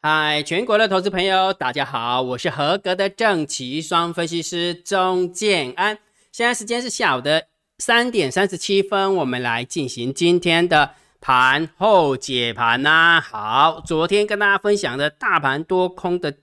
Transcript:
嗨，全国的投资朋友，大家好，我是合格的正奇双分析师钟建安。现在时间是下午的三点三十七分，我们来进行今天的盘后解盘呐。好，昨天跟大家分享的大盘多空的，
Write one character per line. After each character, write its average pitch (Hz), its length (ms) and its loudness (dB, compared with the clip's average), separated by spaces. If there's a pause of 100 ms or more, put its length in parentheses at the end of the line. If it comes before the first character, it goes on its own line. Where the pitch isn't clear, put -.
嗨， 151 320 2
全 170 240 -4
国 208 120 2
的 220 100 4
投 190 140 0
资 196 80 -2
朋 180 120 -2
友， 190 300 2
大 127 220 -4
家 143 100 -2
好， 123 380 -2
我 127 160 -4
是 165 120 -2
合 147 280 -2
格 185 180 -4
的 196 140 -2
正 196 360 0
奇 139 360 -8
双 170 320 -2
分 170 120 -4
析 165 160 -4
师 175 320 -4
钟 185 600 0
建 175 420 0
安。 208 240 -2 (320)
现 233 160 -2
在 240 60 2
时 226 100 -6
间 233 180 -4
是 247 80 -8
下 170 280 -4
午 - 20 -4
的 151 280 -2 (320)
三 240 300 0
点 202 220 -2
三 196 160 0
十 185 80 -6
七 196 260 0
分， 196 340 0
我 165 100 0
们 123 160 -4
来 120 240 -2
进 135 240 -6
行 120 240 -8
今 175 260 4
天 170 260 2
的 151 260 2 (280)
盘 131 560 2
后 180 400 4
解 120 380 -4
盘 120 300 2
呐。 160 360 6
好， 127 680 0
昨 160 220 0
天 208 180 2
跟 208 140 -4
大 208 60 0
家 196 120 2
分 208 200 0
享 131 200 -4
的 147 120 0
大 180 320 -2
盘 147 240 -2
多 185 240 0
空 180 280 -4
的， 160 260 -4